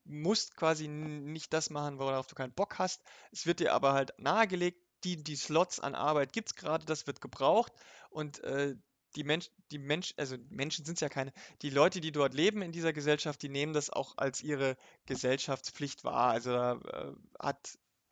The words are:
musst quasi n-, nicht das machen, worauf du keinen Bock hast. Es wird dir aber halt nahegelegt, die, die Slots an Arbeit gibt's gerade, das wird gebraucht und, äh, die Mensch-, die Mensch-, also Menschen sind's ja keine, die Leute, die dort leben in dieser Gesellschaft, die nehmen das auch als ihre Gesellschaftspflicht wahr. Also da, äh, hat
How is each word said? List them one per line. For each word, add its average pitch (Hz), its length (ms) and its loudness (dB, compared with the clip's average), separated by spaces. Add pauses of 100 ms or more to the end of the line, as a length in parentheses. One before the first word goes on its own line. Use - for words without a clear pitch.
musst 156 500 -2
quasi 160 300 2
n-, 151 480 -6
nicht 160 220 -10
das 156 160 0
machen, 147 280 -4
worauf 135 280 0
du - 80 -20
keinen 127 180 -6
Bock - 260 -2
hast. - 240 -2 (300)
Es - 140 -8
wird 170 140 2
dir - 120 4
aber 135 220 4
halt 135 240 2
nahegelegt, 180 640 0 (180)
die, 180 140 0
die 151 200 -8
Slots 160 440 2
an 139 140 -2
Arbeit 147 400 2
gibt's - 220 -4
gerade, 156 280 -2
das 156 220 -4
wird 139 160 -8
gebraucht 147 500 4 (380)
und, 151 340 -8
äh, 139 320 0 (400)
die 147 80 -4
Mensch-, 156 260 0 (200)
die 147 80 -8
Mensch-, 147 400 -2
also 131 180 -2 (140)
Menschen 143 340 -4
sind's 170 160 -4
ja 147 80 0
keine, 135 240 0 (300)
die 147 80 -2
Leute, 160 320 6
die 156 100 -4
dort 143 220 2
leben 202 260 2
in 170 120 -6
dieser 165 200 0
Gesellschaft, 147 480 0
die 147 80 -6
nehmen 143 240 -2
das 147 160 0
auch - 300 -6
als 135 240 -2
ihre 135 340 0 (300)
Gesellschaftspflicht 131 1000 -2
wahr. 123 260 4
Also 120 220 0
da, 123 220 2
äh, - 380 -8 (280)
hat - 380 -6 (340)